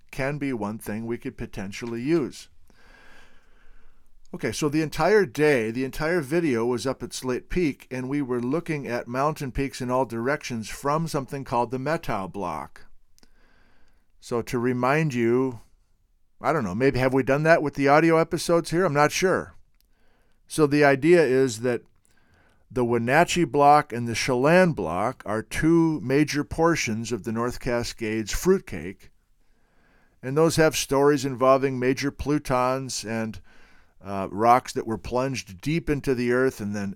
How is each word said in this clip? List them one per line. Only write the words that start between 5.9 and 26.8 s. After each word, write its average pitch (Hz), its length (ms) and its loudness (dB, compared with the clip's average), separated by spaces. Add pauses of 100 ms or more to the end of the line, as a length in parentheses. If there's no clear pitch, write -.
video 135 460 0
was 120 220 -2
up 131 160 -4
at 92 100 -10
Slate 127 340 -6
Peak, 165 440 -2
and 127 180 -8
we 143 140 -2
were 123 180 -4
looking 143 460 -4
at 120 200 -6
mountain 135 440 -4
peaks 139 300 -4
in 123 100 -4
all 131 120 2
directions 117 640 -4
from 156 400 -2
something 139 360 -6
called 120 260 -2
the 131 80 -6
Methow 127 520 -4
block. 80 580 -10 (1300)
So 120 220 -4
to - 160 -4
remind 127 560 0
you, 120 460 0 (840)
I 117 100 0
don't 156 120 0
know, 90 100 -4
maybe 123 240 2
have 127 160 0
we 135 80 2
done 135 220 0
that 160 180 6
with 139 140 -4
the 139 120 0
audio 160 300 6
episodes 165 540 0
here? 170 120 0
I'm 165 120 0
not 147 160 4
sure. 160 420 -2 (960)
So - 180 2
the 147 180 4
idea 147 400 6
is 127 360 2
that 120 240 -2 (840)
the 123 140 -2
Wenatchee 127 600 2
Block 143 480 4
and 120 160 -6
the 117 40 -4
Chelan 147 600 4
Block 98 520 -4
are 107 160 -2
two 160 600 2
major 139 420 0
portions 120 720 0